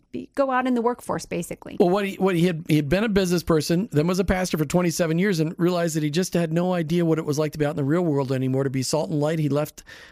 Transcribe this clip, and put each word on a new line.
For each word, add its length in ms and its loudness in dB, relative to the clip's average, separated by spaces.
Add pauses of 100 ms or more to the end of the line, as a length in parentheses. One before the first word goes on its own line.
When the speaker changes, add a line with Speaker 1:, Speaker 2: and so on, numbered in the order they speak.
(120)
Speaker 1:
be, 220 -10
go 160 0
out 160 0
in 80 0
the 80 0
workforce, 420 -4
basically? 560 -10
Speaker 2:
Well, 80 6
what 160 2
he, 120 -4
what 200 2
he 80 4
had, 240 0
he 80 4
had 140 2
been 140 2
a 40 0
business 340 2
person, 480 2
then 160 2
was 120 0
a 60 0
pastor 340 -2
for 80 0
twenty-seven 520 0
years, 220 0
and 180 -2
realized 380 0
that 60 -2
he 80 0
just 240 -2
had 180 0
no 220 0
idea 320 0
what 120 2
it 60 -4
was 140 -2
like 140 0
to 60 -12
be 60 0
out 60 0
in 60 -6
the 80 -2
real 180 2
world 280 0
anymore, 340 0
to 60 -2
be 120 -4
salt 260 -2
and 100 -2
light. 200 0
He 100 0
left 340 -4 (300)